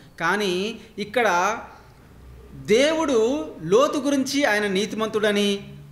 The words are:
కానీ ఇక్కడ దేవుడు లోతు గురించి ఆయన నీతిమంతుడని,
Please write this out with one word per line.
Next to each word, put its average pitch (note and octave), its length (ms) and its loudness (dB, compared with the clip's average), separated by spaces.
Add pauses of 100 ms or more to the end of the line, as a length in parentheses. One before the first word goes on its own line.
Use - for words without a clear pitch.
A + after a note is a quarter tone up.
(200)
కానీ F#3+ 600 -2 (180)
ఇక్కడ G#3 600 0 (960)
దేవుడు C4+ 960 2 (120)
లోతు C4+ 340 4
గురించి C#4 460 0
ఆయన G#3+ 240 2
నీతిమంతుడని, G#3 1040 0 (180)